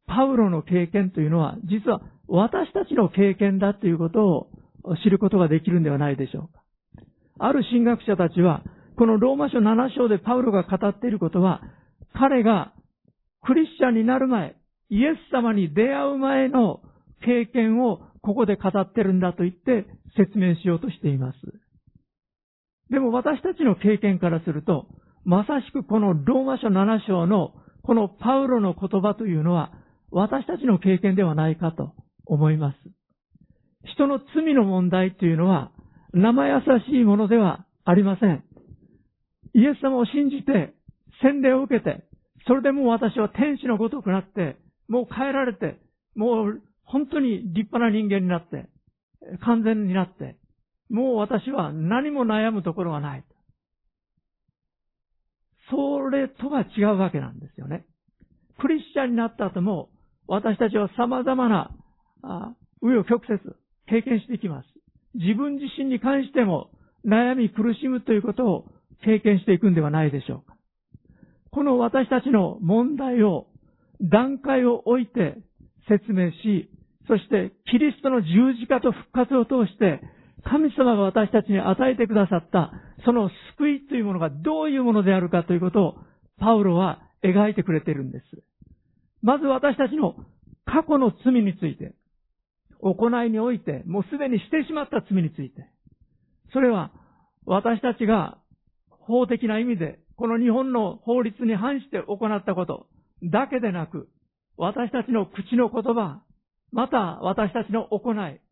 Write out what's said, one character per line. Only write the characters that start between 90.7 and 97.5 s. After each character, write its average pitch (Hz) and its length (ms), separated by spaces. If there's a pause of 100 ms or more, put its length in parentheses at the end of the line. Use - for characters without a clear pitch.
去 294 120
の 247 120 (120)
罪 254 100
に 208 240
つ - 80
い 147 120
て、 - 180 (840)
行 190 300 (160)
い 226 60
に 220 80
お 240 120
い 226 80
て、 - 280
も 190 140
う - 100
す 285 80
で 277 100
に 233 80
し - 140
て 311 140
し 320 80
ま 294 100
っ - 60
た - 200
罪 190 140
に 156 80
つ - 100
い 131 80
て、 - 180 (840)
そ 269 80
れ 247 80
は 196 220 (540)
私 208 360